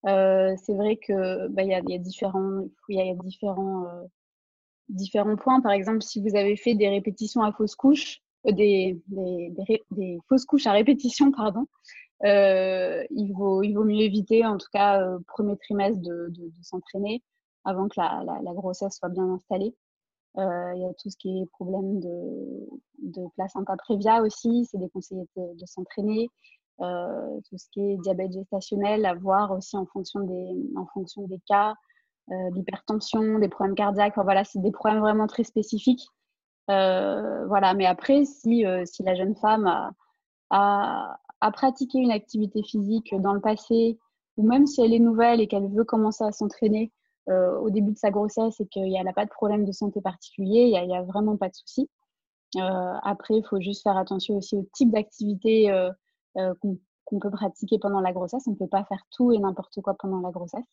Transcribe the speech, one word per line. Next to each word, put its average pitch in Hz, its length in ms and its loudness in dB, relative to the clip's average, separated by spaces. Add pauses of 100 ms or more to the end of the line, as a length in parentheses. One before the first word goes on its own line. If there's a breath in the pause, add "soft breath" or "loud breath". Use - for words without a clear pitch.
Euh, 190 520 4
c'est 208 160 -4
vrai 214 240 0
que, 185 520 -2
bah, 190 140 -2
il 196 60 0
y 190 40 2
a, 185 60 0
il 180 120 -6
y 180 40 -4
a - 20 -6
différents, 190 640 -4 (260)
il 196 80 -2
y - 20 0
a, 185 40 0
il 185 40 -2
y 185 40 -4
a 180 40 -4
différents, 190 720 -6
euh, 175 180 -14 (880)
différents 202 480 -2
points. 262 240 2
Par 226 100 0
exemple, 202 300 0
si - 200 -8
vous 202 140 -2
avez 202 220 2
fait 240 180 0
des 202 140 4
répétitions 208 520 -2
à 214 120 0
fausse 214 220 -2
couche, - 460 2 (260)
euh, 214 40 4
des, 190 560 2
des, 180 440 -6
des 180 120 -8
ré-, 220 280 -2
des 185 360 -6
fausses 262 180 4
couches 269 220 2
à 202 60 2
répétition, 247 580 4
pardon, 220 340 -2 (600 loud breath)
euh, 185 760 4 (100)
il 202 200 -4
vaut, 190 320 0
il 208 100 0
vaut 214 120 2
mieux 214 180 2
éviter, 214 420 2
en 214 120 -2
tout - 160 -10
cas, 202 280 4
euh, 185 260 -4
premier 208 300 -2
trimestre 202 440 -2
de, 170 300 -8
de, 170 180 -14
de 170 140 -20
s'entraîner 202 600 -8 (400)
avant 190 240 -4
que 202 100 -8
la, 165 280 -4
la, 156 160 -8
la 175 120 -10
grossesse 185 440 -8
soit 175 120 -8
bien 185 220 -2
installée. 196 420 -4 (640)
Euh, 180 380 -4
il 185 60 -8
y 180 40 -6
a 180 80 -6
tout - 160 -12
ce - 80 -16
qui 185 240 -6
est 190 60 -4
problème 190 520 -6
de, 175 680 -10 (320)
de 185 220 -10 (140)
placenta 190 400 -6
prévia 220 460 2
aussi, 233 480 0
c'est 208 80 -10
déconseillé 185 460 -10 (120)
de, 175 240 -10
de 180 60 -18
s'entraîner. 214 640 -4 (520 soft breath)
Euh, 180 580 -6 (100)
tout 185 80 -16
ce - 140 -18
qui 202 100 -6
est 202 160 0
diabète 185 340 -2
gestationnel, 202 720 -2
à 180 80 2
voir 190 380 0
aussi 190 240 -8
en 190 120 -4
fonction 202 340 -8
des, 185 560 -6
en 190 160 -8
fonction 196 340 -10
des 185 200 -12
cas, 208 260 2 (580)
euh, 185 200 -6
d'hypertension, 214 880 -2
des 202 100 2
problèmes 196 260 -2
cardiaques. 208 380 2
Enfin, 202 100 0
voilà, 196 220 2
c'est - 160 -6
des 190 100 0
problèmes 214 300 0
vraiment 214 260 2
très - 160 -4
spécifiques. 220 640 0 (640)
Euh, 196 760 0
voilà. 196 260 4
Mais 196 120 2
après, 269 380 4
si, 233 420 2
euh, 185 200 0
si - 180 -12
la 185 120 2
jeune 190 200 -2
femme 214 320 2
a, 170 240 0 (600)
a, 202 680 2 (220)
a 214 100 2
pratiqué 262 460 0
une 247 140 4
activité 214 520 -2
physique 214 560 -2
dans 196 140 2
le 202 80 0
passé, 226 560 2 (400)
ou 220 100 4
même 277 200 8
si 262 140 0
elle 226 120 6
est 233 60 4
nouvelle 233 420 6
et 214 60 2
qu'elle 196 200 0
veut 208 160 0
commencer 220 400 0
à 214 80 0
s'entraîner, 214 600 0 (360)
euh, 185 320 2
au 214 100 -2
début 208 220 2
de 208 60 -4
sa 208 120 0
grossesse 214 500 -2
et 202 80 -4
qu'elle 190 240 -4
n'a 185 220 -2
pas 208 120 -2
de 214 40 -14
problème 208 360 0
de 196 60 -4
santé 202 300 -4
particulier, 190 600 0
il 247 60 8
y 202 80 4
a, 180 60 0
il 180 60 -6
y 180 60 -2
a 180 80 -4
vraiment 208 340 0
pas 190 120 -2
de - 60 -14
souci. - 340 -6 (680)
Euh, 185 380 -2 (100)
après, 202 320 -2
il 220 100 2
faut 196 140 -2
juste 196 240 -6
faire 196 140 2
attention 190 400 -2
aussi 196 180 -4
au 196 180 -2
type 240 180 4
d'activité, 214 800 2
euh, 185 220 2 (460)
euh, 185 240 -2
qu'on, 190 180 -4 (260)
qu'on 202 140 -4
peut 208 100 -4
pratiquer 202 500 -2
pendant 202 220 0
la 185 120 0
grossesse. 185 340 -6
On 226 40 -2
ne 190 40 -2
peut 185 120 -4
pas 196 180 -2
faire 196 260 -10
tout 247 200 4
et 226 60 6
n'importe 196 440 -4
quoi 190 180 -4
pendant 190 220 -4
la 180 100 -6
grossesse. 175 420 -10